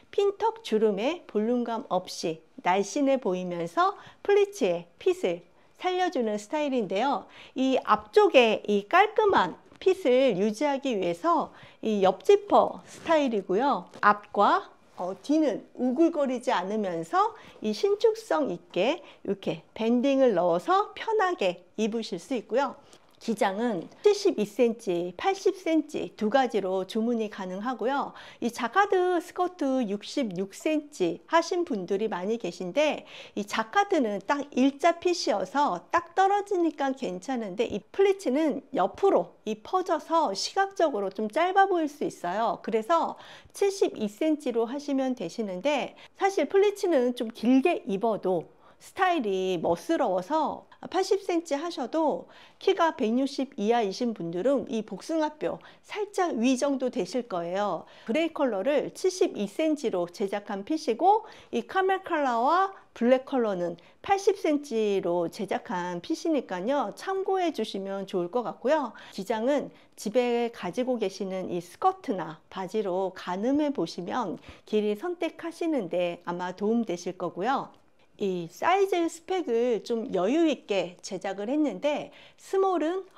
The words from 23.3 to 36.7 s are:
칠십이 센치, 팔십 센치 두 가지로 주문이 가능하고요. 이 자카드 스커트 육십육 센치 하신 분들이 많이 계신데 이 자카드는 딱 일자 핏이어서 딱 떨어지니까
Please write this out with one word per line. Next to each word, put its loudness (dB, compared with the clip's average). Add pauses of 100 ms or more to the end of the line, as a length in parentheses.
칠십이 2
센치, -2
팔십 0
센치 -2
두 -2
가지로 2
주문이 -2
가능하고요. -4 (260)
이 -2
자카드 2
스커트 -2
육십육 -4
센치 -2
하신 0
분들이 -2
많이 -4
계신데 -2 (300)
이 -4
자카드는 0
딱 -2
일자 4
핏이어서 0
딱 -2
떨어지니까 2